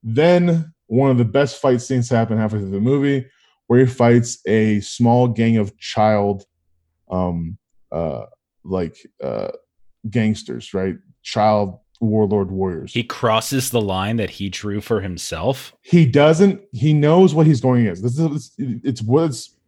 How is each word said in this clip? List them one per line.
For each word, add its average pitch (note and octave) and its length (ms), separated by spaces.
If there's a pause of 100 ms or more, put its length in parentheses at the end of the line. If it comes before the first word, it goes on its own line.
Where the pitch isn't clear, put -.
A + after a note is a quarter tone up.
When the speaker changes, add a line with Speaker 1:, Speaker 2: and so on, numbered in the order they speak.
Speaker 1:
then E3 720 (140)
one C3+ 220
of B2+ 80
the A#2+ 80
best C#3 340
fight B2 220
scenes A#2+ 280
happen A2+ 280
halfway G#2+ 220
through G2 100
the G2 100
movie, C#3 460 (420)
where A#2+ 120
he C3 80
fights A#2+ 600
a G#2+ 340
small A#2+ 460
gang A2+ 300
of G2+ 200
child, G2+ 680 (640)
um, F2 480 (340)
uh, D2 340 (380)
like, F2+ 320 (280)
uh, G#1+ 260 (600)
gangsters, G#2+ 640
right? F#2+ 220 (280)
Child G#2 560 (200)
warlord G#2+ 520
warriors. F#2 420
Speaker 2:
He A#2+ 100
crosses A#2+ 680
the A#2 100
line G2 360
that G2+ 120
he G2+ 200
drew G2+ 300
for - 220
himself. F#2 800
Speaker 1:
He E3+ 240
doesn't. D#3 560 (100)
He D3+ 220
knows D#3 400
what D#3 140
he's C3 140
going B2+ 200
against. F#2+ 220
This B2 160
is, D#3 380
it's B2 440
what's C3 540 (120)